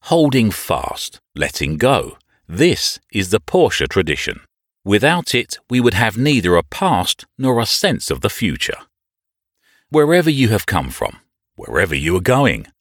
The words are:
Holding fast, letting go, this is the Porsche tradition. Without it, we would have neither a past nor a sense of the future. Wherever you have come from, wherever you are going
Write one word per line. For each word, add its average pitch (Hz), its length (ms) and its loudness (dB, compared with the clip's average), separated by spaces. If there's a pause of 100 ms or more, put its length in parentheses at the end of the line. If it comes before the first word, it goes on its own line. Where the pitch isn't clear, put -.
Holding 135 460 2
fast, - 680 -8 (160)
letting 73 420 -4
go, 123 400 0 (300)
this 127 520 0 (120)
is 95 200 -2
the 104 100 0
Porsche - 480 0
tradition. - 500 -2 (440)
Without 139 520 2
it, - 240 -2 (100)
we 127 100 2
would 120 140 4
have 107 240 0
neither 117 380 2
a 85 80 4
past - 640 -2 (120)
nor 127 220 0
a 117 80 -2
sense - 420 -2
of 64 120 -4
the - 100 -2
future. - 480 -4 (1120)
Wherever 156 400 4
you 135 160 2
have 107 180 0
come 69 240 -2
from, - 300 -6 (360)
wherever 78 380 -2
you 76 220 0
are 92 60 0
going 123 440 0 (160)